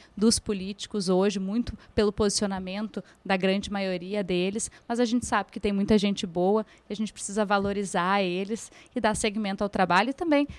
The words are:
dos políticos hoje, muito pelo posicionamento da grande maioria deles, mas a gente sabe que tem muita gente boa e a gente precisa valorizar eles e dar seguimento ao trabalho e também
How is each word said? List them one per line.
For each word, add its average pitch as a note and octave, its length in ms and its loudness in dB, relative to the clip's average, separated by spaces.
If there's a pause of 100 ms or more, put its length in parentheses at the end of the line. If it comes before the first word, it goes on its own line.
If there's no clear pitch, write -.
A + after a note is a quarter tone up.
(160)
dos A3 220 4
políticos G3+ 720 -6
hoje, F#3+ 320 4
muito G3+ 360 -4 (180)
pelo G#3 180 2
posicionamento G3 920 -2 (220)
da G3 120 0
grande F#3+ 360 2
maioria F#3+ 500 -2
deles, F#3 480 -2 (160)
mas A#3 140 -2
a B3 60 4
gente A#3 180 0
sabe G#3 260 -2
que - 80 -10
tem G3+ 140 0
muita G3+ 260 4
gente G3+ 280 0
boa F#3 380 0 (240)
e - 40 -6
a G#3 40 -8
gente G#3+ 160 -4
precisa G#3 320 -4
valorizar G3 800 0
eles F#3+ 480 -4 (240)
e B3+ 60 -4
dar G#3+ 160 0
seguimento G#3 480 -2
ao G3+ 60 -2
trabalho F#3+ 400 4
e C4+ 40 -2
também D4 320 2 (120)